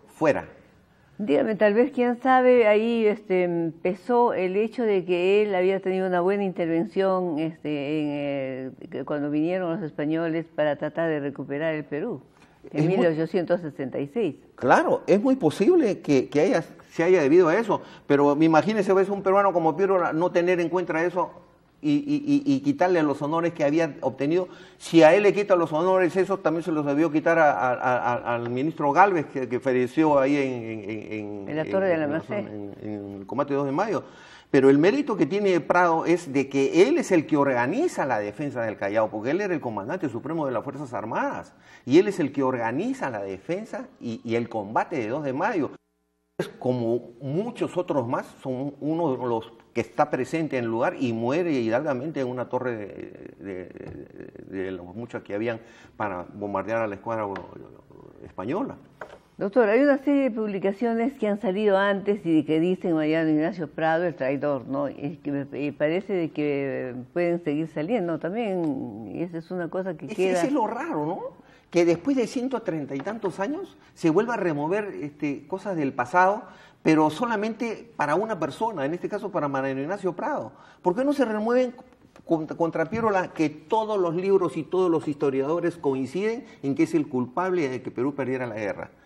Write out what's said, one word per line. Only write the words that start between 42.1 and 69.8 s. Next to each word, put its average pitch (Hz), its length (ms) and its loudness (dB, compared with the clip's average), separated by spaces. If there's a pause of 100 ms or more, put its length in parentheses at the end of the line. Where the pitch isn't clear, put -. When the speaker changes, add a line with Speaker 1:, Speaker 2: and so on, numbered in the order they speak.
Speaker 1:
el 143 120 0
que 135 100 -4
organiza 131 680 -2
la 107 120 -6
defensa 165 640 -8 (120)
y, 113 240 -10
y 117 120 -2
el 120 120 -2
combate 117 500 -4
de 110 120 -4
dos 151 140 -6
de 135 100 -4
mayo. 170 380 -2 (640)
Es - 100 -4
como 120 640 -2 (100)
muchos 170 540 -6
otros 156 320 -2
más, 160 200 -6 (140)
son 135 380 -8
uno 156 380 -2
de 123 100 -6
los 113 240 -4 (220)
que - 80 -2
está - 280 0
presente 135 480 -2
en 120 80 -2
el 113 60 -4
lugar 120 260 0
y 127 140 0
muere 135 400 -2
hidalgamente 135 720 -2
en 127 60 -4
una 123 200 -6
torre 123 300 -4
de, - 600 -14
de, 90 260 -10 (800)
de, 95 160 -8
de 95 80 -6
los 87 140 -10 (100)
muchos 117 280 -10
que 101 120 -8
habían 113 240 -2 (380)
para 92 360 -6
bombardear 101 480 -2
a 110 60 -2
la 101 80 -6
escuadra 110 320 -6 (960)
española. 170 540 -6 (600)
Speaker 2:
Doctor, 202 300 2
hay 226 140 4
una 285 160 4
serie 277 260 2
de 254 80 0
publicaciones 220 840 -2
que 214 140 -4
han 202 140 -2
salido 196 360 2
antes 202 480 0
y 160 200 4
que 156 160 2
dicen 180 320 0
Mariano 156 360 2
Ignacio 156 380 0
Prado, 160 380 0
el 165 100 -2
traidor, 135 500 -2
¿no? 139 240 -4
Y 143 320 -10
que 143 100 -8
me, 139 280 -6
y 143 120 -4
parece 165 420 -2
de 170 180 -2
que 139 640 -4 (160)
pueden 175 320 -2
seguir 156 240 -2
saliendo 170 500 -4
también, 160 960 -4
y 147 100 -4
esa 175 160 -8
es 165 120 -12
una 175 180 -6
cosa 185 280 -6